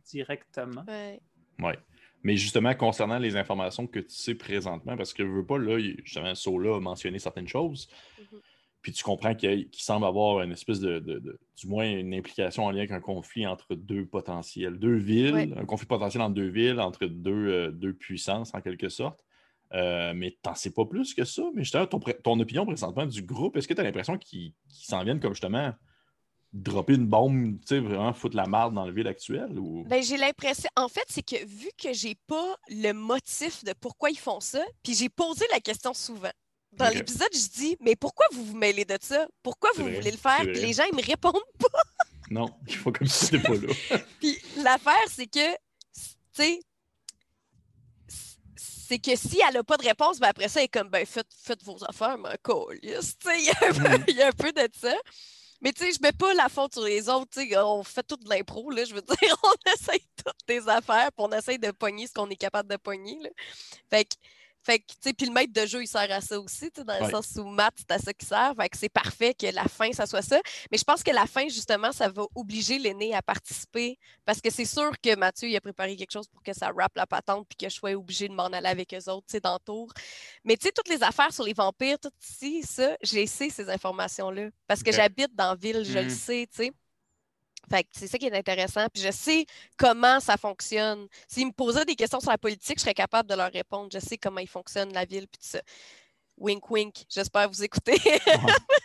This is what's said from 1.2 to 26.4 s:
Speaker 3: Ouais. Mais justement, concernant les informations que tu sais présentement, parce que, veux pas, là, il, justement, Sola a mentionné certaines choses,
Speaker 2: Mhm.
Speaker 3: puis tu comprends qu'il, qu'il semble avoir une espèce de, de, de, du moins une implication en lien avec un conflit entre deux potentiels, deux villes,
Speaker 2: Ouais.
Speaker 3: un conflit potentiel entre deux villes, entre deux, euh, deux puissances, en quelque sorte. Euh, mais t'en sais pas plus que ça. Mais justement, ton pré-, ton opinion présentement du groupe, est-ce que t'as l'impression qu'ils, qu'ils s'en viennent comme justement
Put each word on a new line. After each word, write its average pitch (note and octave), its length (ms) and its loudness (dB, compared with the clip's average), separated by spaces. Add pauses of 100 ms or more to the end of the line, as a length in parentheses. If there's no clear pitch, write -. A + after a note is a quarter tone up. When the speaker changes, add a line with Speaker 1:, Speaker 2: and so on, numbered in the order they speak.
Speaker 3:
Ouais. - 180 -4 (460)
Mais G2+ 140 2
justement, A2 380 2
concernant A2+ 420 0
les A2+ 180 -2
informations G2 520 -4
que A2 120 -8
tu - 140 -10
sais - 220 -6
présentement, G2 600 -6
parce G2+ 160 -6
que, - 120 -4
veux F#2+ 220 -2
pas, C#3 120 0
là, A2+ 220 0
il, G#2 260 -4
justement, F2+ 300 -6
Sola F#2+ 400 0
a G2+ 40 -2
mentionné F#2 400 -6
certaines F2+ 280 -8
choses, C#3+ 420 -4 (300)
Speaker 2:
Mhm. G#3+ 200 -20 (440)
Speaker 3:
puis - 80 -10
tu - 120 -8
comprends G#2 300 0
qu'il, G2+ 360 0
qu'il - 140 -14
semble G#2+ 220 0
avoir G2+ 380 2
une F2 80 -6
espèce G2 280 -4
de, F2+ 200 -2
de, D#2 180 -6
de, C2 220 -12 (180)
du - 100 -14
moins G#2+ 220 -2
une F#2 240 -4
implication F#2+ 520 -4
en G2+ 60 0
lien G2 60 -4
avec G2+ 140 -4
un F#2 100 -6
conflit G2 460 -6
entre F#2 260 -8
deux G2 320 -6
potentiels, F2+ 720 -8
deux A2+ 200 2
villes, A2+ 360 4
Speaker 2:
Ouais. D#3 240 0
Speaker 3:
un - 80 -6
conflit - 220 -6
potentiel A2 340 -2
entre G#2 140 0
deux G2 140 -2
villes, A#2 300 2
entre F#2+ 280 -4
deux, F#2+ 400 -2
euh, F2 240 0
deux F2+ 220 -6
puissances, G2+ 600 -6
en G2 80 -8
quelque F#2 280 -6
sorte. C3+ 360 -8 (480)
Euh, F2 420 0
mais F2+ 280 -6
t'en E2+ 100 -6
sais - 180 -8
pas A2 140 0
plus A#3+ 300 -4
que - 100 0
ça. - 160 -6 (140)
Mais G3 80 -4
justement, E3 240 0
ton - 120 -4
pré-, - 240 -4
ton A#2 160 4
opinion C3 280 0
présentement A2 400 -4
du G#2+ 160 -8
groupe, B2 340 -4
est-ce - 100 -2
que E3+ 60 -2
t'as G3+ 100 0
l'impression G#2+ 360 -2
qu'ils, F2 340 -14 (160)
qu'ils - 160 -20
s'en F#2 180 -2
viennent B2+ 160 0
comme A#2 140 -2
justement A#2 400 -2 (800)